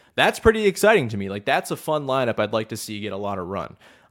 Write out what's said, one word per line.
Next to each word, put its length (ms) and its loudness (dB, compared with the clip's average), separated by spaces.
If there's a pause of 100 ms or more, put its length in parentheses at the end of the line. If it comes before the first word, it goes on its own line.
(160)
That's 240 2
pretty 260 4
exciting 420 4
to 80 -6
me. 140 -4
Like, 160 -8
that's 260 0
a 60 -4
fun 280 -4
lineup 320 0
I'd 140 0
like 160 -2
to 80 -8
see 240 -10
get 140 -6
a 40 -8
lot 220 -4
of 80 -6
run. 300 -8 (340)